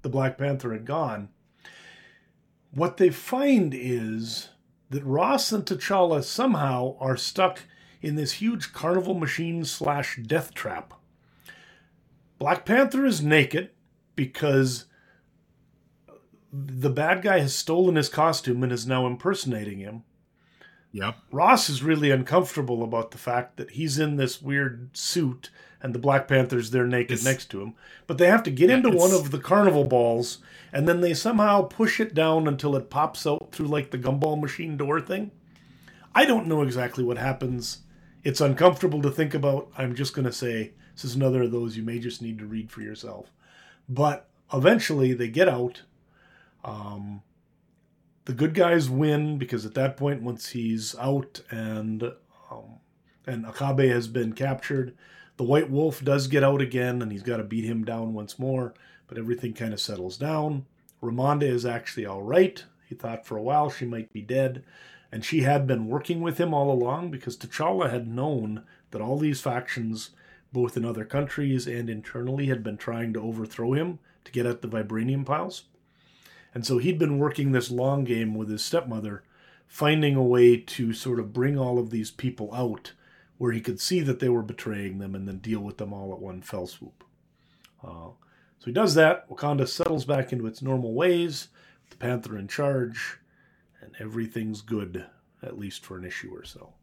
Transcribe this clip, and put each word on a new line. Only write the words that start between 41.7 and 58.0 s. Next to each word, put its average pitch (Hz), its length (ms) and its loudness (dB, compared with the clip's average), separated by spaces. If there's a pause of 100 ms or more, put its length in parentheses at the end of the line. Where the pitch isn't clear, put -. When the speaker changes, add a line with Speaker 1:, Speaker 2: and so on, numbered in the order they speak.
Speaker 1:
you 113 60 -6
may 117 140 -6
just 117 240 -8
need 110 180 -8
to 107 60 -12
read 110 240 -8
for 113 120 -16
yourself. 107 500 -14 (580)
But 143 400 0 (240)
eventually 143 600 4
they 117 160 -2
get 165 200 4
out. 123 320 -4 (840)
Um, 101 600 -12 (1000)
the 127 80 -6
good 151 200 0
guys 170 340 4
win 151 520 0
because 117 260 -4
at 107 80 -10
that 135 240 0
point, 143 240 -2
once 120 280 -8
he's 113 500 -4
out 135 500 -2
and, 110 540 -6 (480)
um, 113 260 -18 (480)
and 117 200 -8
Akabe 135 440 2
has 120 180 2
been 113 260 -2
captured, 135 600 -4 (420)
the 127 60 -4
White 135 280 4
Wolf 143 320 0
does 139 240 2
get 139 160 4
out 139 180 4
again, 123 400 0
and 107 100 -4
he's 98 120 -8
gotta 117 200 -4
beat 110 220 -4
him 113 180 -2
down 113 300 -4